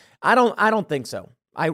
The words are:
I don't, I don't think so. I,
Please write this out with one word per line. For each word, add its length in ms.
I 140
don't, 200
I 140
don't 180
think 200
so. 220
I, 180